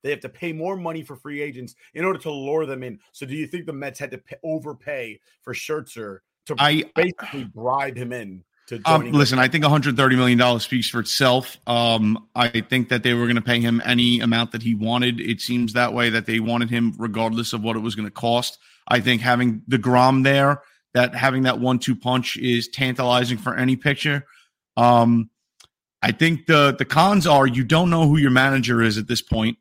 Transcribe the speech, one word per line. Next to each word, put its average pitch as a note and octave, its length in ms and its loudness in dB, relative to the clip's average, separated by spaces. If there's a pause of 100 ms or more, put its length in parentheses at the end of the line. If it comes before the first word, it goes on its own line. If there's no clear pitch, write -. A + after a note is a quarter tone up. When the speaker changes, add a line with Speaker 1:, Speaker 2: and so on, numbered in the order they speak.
Speaker 1:
They C3+ 60 -6
have D3 120 -6
to - 100 -14
pay E3+ 240 -10
more F3 220 -6
money E3 260 -10
for C#3+ 120 -18
free D3 280 -12
agents C3 320 -12 (180)
in D#3+ 140 -6
order F#3+ 140 -2
to D#3+ 100 -10
lure C#3+ 340 -4
them C3 180 -8
in. A#2+ 180 -14 (120)
So - 140 -14
do C3 80 -10
you D3+ 120 -8
think F3 200 -12
the D#3 80 -10
Mets C#3 240 -12
had C#3 140 -10
to C3 60 -14
pay, - 240 -20
overpay C#3 760 -10 (220)
for B2+ 100 -12
Scherzer A2+ 680 -10 (260)
to D3+ 120 -8
Speaker 2:
I, D3 260 2 (100)
Speaker 1:
basically D#3 500 -4
bribe B2 520 -6
him B2 180 -10
in G2 280 -14 (260)
to A#2+ 80 -10 (100)
Speaker 2:
um, D#3 160 4
Speaker 1:
joining A#2+ 100 -6
Speaker 2:
listen, C3+ 240 2
Speaker 1:
the B2+ 60 4
Speaker 2:
I C3 60 4
think D3+ 140 0
a D3 60 2
hundred C#3+ 260 2
thirty B2+ 220 4
million B2 220 4
dollars B2 240 4
speaks A#2+ 260 -4
for A#2+ 120 -4
itself. B2+ 680 0
Um, A2+ 680 0
I A#2 280 0
think B2 260 -2
that A#2+ 140 0
they B2 100 2
were A#2+ 140 0
gonna A#2 160 0
pay A#2+ 180 0
him A#2 240 0
any A#2+ 360 2
amount A#2 320 -2
that A2+ 100 -8
he A#2 120 -2
wanted. A#2 460 -2
It A2 220 -6
seems A#2+ 320 -4
that B2 180 0
way, A#2+ 160 0
that A2 160 -2
they A2+ 160 -2
wanted A#2 300 -2
him A#2 260 0
regardless A2+ 560 -4
of A2+ 80 -6
what A2+ 160 -4
it A2 40 -6
was A2 140 -6
gonna G#2 160 -8
cost. A#2+ 460 -2 (320)
I B2 100 2
think A#2 240 0
having B2 480 0
DeGrom B2+ 540 4
there, C#3 360 2 (320)
that B2 220 2
having C3 300 0
that A#2+ 160 0
one-two B2+ 340 0
punch B2 420 -2
is A#2+ 300 -2
tantalizing B2 720 0
for G#2+ 180 -6
any B2+ 200 0
pitcher. C#3+ 500 -2 (500)
Um, A#2 540 4 (720)
I A2 80 2
think E3 360 0
the, C#3+ 300 6
the C3+ 80 -4
cons F3+ 400 4
are C#3 220 6
you C3 160 0
don't E3 280 2
know E3 180 4
who D3+ 80 6
your C#3 160 4
manager B2+ 500 2
is A2 160 2
at G#2+ 80 -6
this A#2 160 -2
point. A2+ 380 -2